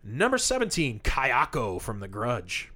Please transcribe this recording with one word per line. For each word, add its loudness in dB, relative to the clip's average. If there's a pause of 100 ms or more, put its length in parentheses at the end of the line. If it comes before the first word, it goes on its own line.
Number 2
seventeen, 0
Kayako 2
from -6
The -10
Grudge. -4